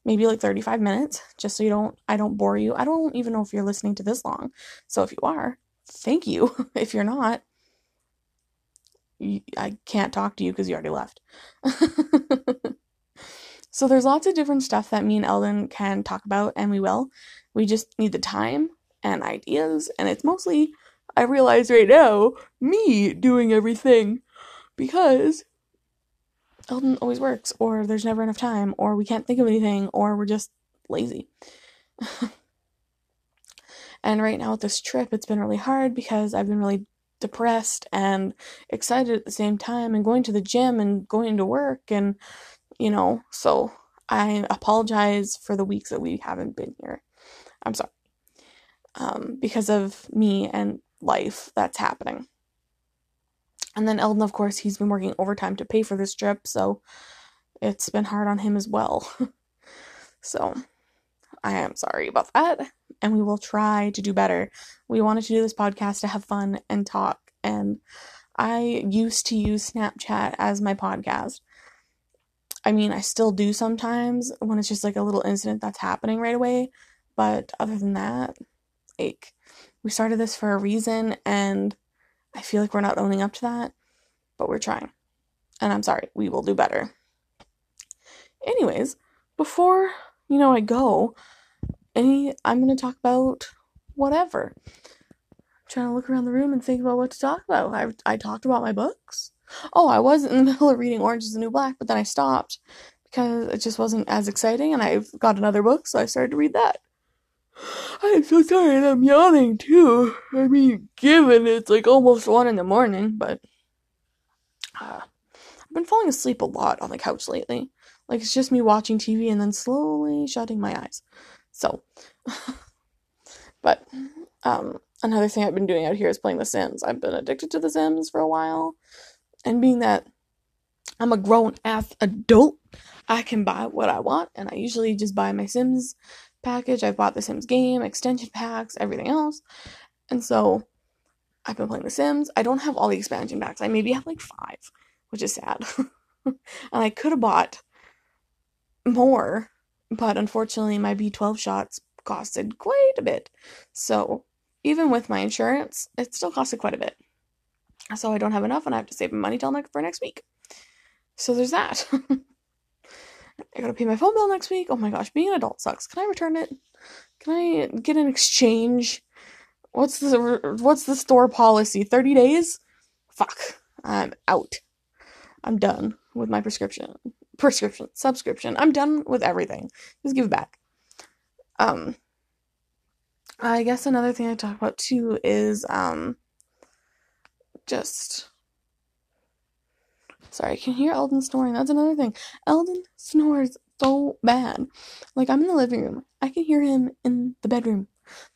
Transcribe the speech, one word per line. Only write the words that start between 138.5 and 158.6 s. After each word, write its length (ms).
everything 300
else, 320
and 120
so 420
I've 100
been 120
playing 160
The 60
Sims. 460
I 60
don't 200
have 140
all 120
the 100
expansion 420
packs. 220
I 60
maybe 240
have, 140
like, 140
five, 520
which 140
is 120
sad. 360
<laughs> 560
And 560
I 60
could 240
have 80
bought 400
more, 640
but 260
unfortunately 600
my 160
B 160
twelve 280
shots 420
costed 540
quite 400
a 40
bit. 280
So 520
even 280
with 200
my 80
insurance, 720
it 160
still 180
costed 260
quite 160
a 40
bit. 180
So 180
I 60
don't 140
have 120
enough, 200